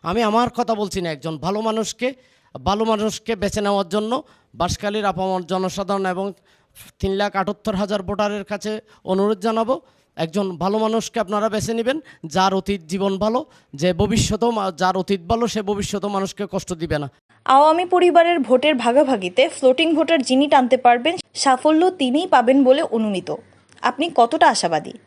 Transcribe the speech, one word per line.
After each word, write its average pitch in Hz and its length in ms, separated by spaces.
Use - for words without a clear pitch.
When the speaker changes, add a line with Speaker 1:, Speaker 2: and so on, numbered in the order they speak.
Speaker 1:
আমি 190 200
আমার 233 280
কথা 240 240
বলছি 196 260
না, 175 100
একজন 156 280
ভালো 185 220
মানুষকে, 226 540
ভালো 202 200
মানুষকে 220 520
বেছে 202 240
নেওয়ার 202 280
জন্য 214 340
বাঁশখালীর 202 500
আপামর 185 380
জনসাধারণ 190 640
এবং 185 260
তিন 190 140
লাখ 202 240
আটাত্তর 196 380
হাজার 196 280
ভোটারের 202 420
কাছে 208 360
অনুরোধ 196 340
জানাবো, 226 420
একজন 185 400
ভালো 190 220
মানুষকে 220 420
আপনারা 208 280
বেছে 214 260
নেবেন, 240 260
যার 185 280
অতীত 190 280
জীবন 190 360
ভালো, 226 260
যে 165 180
ভবিষ্যতেও 208 580
মা-, 196 220
যার 185 240
অতীত 190 240
ভালো, 226 260
সে 208 160
ভবিষ্যতেও 202 460
মানুষকে 196 440
কষ্ট 185 200
দিবে 156 260
না। 143 120
Speaker 2:
আওয়ামী 311 400
পরিবারের 349 540
ভোটের 254 360
ভাগাভাগিতে 240 720
ফ্লোটিং 302 460
ভোটার 311 280
যিনি 269 260
টানতে 254 280
পারবেন, 247 400
সাফল্য 311 560
তিনিই 285 360
পাবেন 269 380
বলে 269 180
অনুমিত। 208 520
আপনি 285 320
কতটা 320 340
আশাবাদী? 170 440